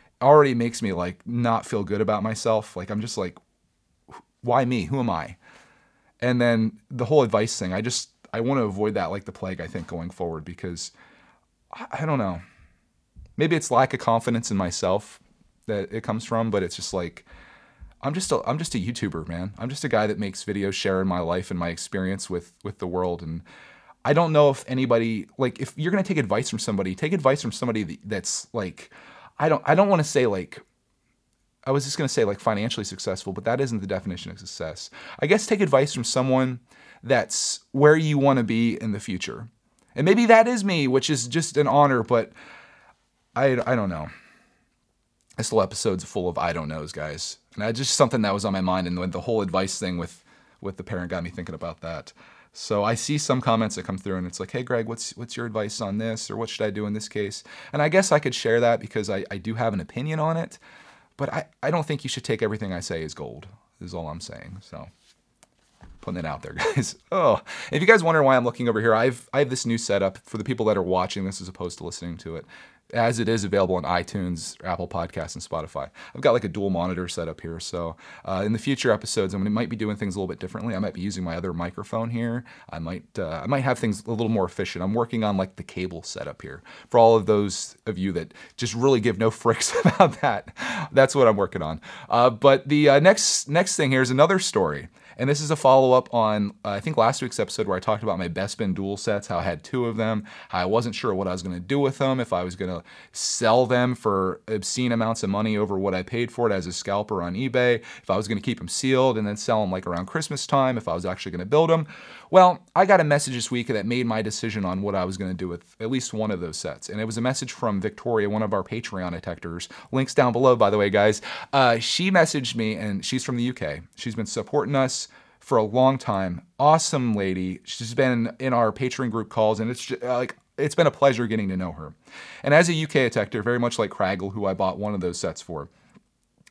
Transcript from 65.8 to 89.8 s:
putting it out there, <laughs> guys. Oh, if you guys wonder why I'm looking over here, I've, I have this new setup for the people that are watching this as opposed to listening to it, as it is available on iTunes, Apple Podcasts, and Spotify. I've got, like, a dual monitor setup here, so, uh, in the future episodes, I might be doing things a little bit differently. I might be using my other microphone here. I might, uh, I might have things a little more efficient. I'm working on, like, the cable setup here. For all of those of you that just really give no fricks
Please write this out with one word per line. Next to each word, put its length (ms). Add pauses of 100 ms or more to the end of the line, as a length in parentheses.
putting 180
it 80
out 160
there, 100
<laughs> 220
guys. 220 (160)
Oh, 280 (300)
if 100
you 60
guys 160
wonder 200
why 140
I'm 80
looking 240
over 120
here, 140
I've, 380
I 80
have 100
this 160
new 120
setup 400
for 200
the 60
people 220
that 100
are 60
watching 420
this 160
as 80
opposed 300
to 60
listening 340
to 180
it, 100 (480)
as 240
it 100
is 160
available 300
on 80
iTunes, 800
Apple 240
Podcasts, 460
and 80
Spotify. 480 (240)
I've 80
got, 100
like, 120
a 40
dual 220
monitor 360
setup 360
here, 180
so, 360 (280)
uh, 220
in 80
the 40
future 320
episodes, 440
I 40
might 300
be 80
doing 200
things 200
a 20
little 100
bit 100
differently. 360
I 40
might 160
be 80
using 200
my 140
other 160
microphone 560
here. 360 (260)
I 80
might, 400
uh, 260
I 20
might 180
have 140
things 280
a 40
little 200
more 160
efficient. 360
I'm 120
working 280
on, 140
like, 200
the 60
cable 400
setup 380
here. 220 (260)
For 100
all 160
of 120
those 580
of 140
you 140
that 200 (240)
just 160
really 280
give 180
no 120
fricks 540